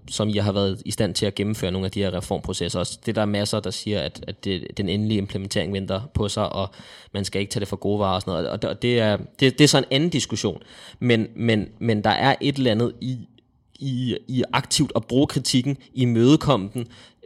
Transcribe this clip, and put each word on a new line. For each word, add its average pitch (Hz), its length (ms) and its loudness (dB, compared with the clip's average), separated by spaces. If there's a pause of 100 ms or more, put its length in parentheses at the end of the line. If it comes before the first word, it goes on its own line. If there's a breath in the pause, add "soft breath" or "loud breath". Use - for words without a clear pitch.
som - 200 -2
I 104 80 -2
har 101 160 2
været 98 320 -2
i - 60 -8
stand 104 240 -2
til - 120 -2
at 98 80 -2
gennemføre 101 360 -2
nogle 95 140 -2
af 90 60 -4
de 95 100 -4
her 95 140 -2
reformprocesser. 90 640 -4
Også - 280 -4
det, 110 80 -2
der 110 80 0
er 104 40 2
masser, 104 340 -2
der 92 100 -6
siger, 101 300 -4
at, - 280 -8
at - 160 -12
det, 95 220 -4 (100)
den 101 120 -2
endelige 107 300 0
implementering 98 540 -4
venter 95 280 -4 (140)
på 104 140 0
sig, 101 240 -2
og 98 180 -4 (440 loud breath)
man 101 100 -4
skal 98 160 -4
ikke 101 100 -4
tage 110 100 -4
det 98 80 -4
for 98 80 -6
gode 101 220 0
varer 95 160 2
og 92 60 0
sådan 95 120 -6
noget. 82 160 -2
Og 104 140 -6
det, - 80 -2
og - 120 -8
det 120 180 2
er, 107 160 4
det, - 420 2
det 151 60 8
er 139 40 10
så 147 100 4
en 131 120 2
anden 151 200 2
diskussion. 113 520 -2 (360 loud breath)
Men, 117 280 2 (100)
men, 110 320 2 (100)
men 110 260 0
der 110 60 4
er 131 300 4
et 143 160 0
eller 131 140 2
andet 113 300 2
i, 127 180 -4 (560)
i, 127 420 -2 (120)
i 127 140 0 (100)
aktivt 135 440 0
at 110 80 0
bruge 135 220 4
kritikken, 135 500 0 (180 loud breath)
imødekomme 120 800 4
den, 120 120 -8 (400 loud breath)